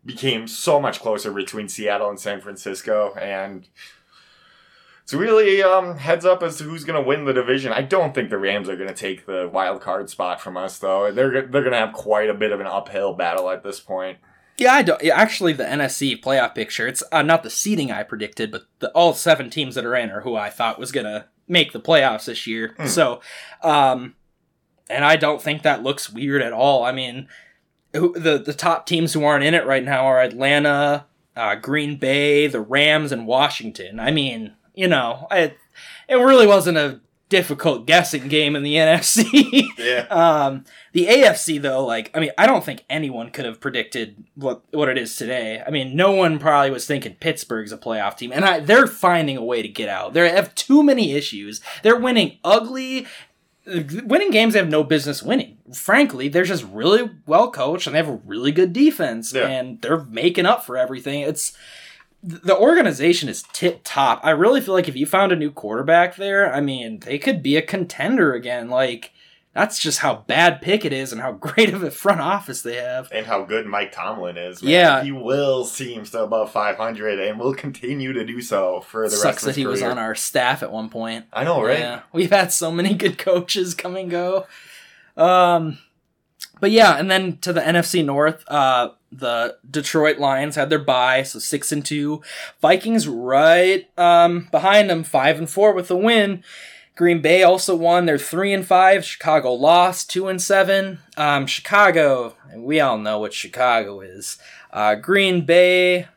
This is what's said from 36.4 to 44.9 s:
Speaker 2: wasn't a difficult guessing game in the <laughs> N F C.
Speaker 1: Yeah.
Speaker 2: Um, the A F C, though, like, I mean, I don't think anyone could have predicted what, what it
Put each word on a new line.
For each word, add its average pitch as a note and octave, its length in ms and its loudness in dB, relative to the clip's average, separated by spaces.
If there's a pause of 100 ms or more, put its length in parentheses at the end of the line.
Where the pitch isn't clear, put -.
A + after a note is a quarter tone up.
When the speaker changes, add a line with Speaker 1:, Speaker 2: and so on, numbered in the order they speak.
Speaker 2:
wasn't F3+ 320 4
a C#3+ 220 -2 (280)
difficult D3 580 0
guessing D#3 420 2
game D3+ 260 0
in C#3+ 80 -4
the D3 160 0
<laughs> - 0 -
N D#3+ 80 4
F E3+ 180 4
C. A#3+ 720 2
Speaker 1:
Yeah. A#2+ 320 -2
Speaker 2:
Um, D3+ 560 2 (280)
the F3 160 0
A C4 160 8
F G3+ 140 6
C, D#3 200 -4
though, C3+ 260 -2
like, A2+ 300 -6
I D#3+ 60 -2
mean, D3+ 180 -2
I G3+ 80 6
don't B3+ 180 2
think C3 240 -10
anyone C3 420 -6
could C#3 140 -10
have A2+ 160 -10
predicted A2+ 600 -8 (140)
what, C3+ 340 -8
what D3+ 180 0
it C3 100 -2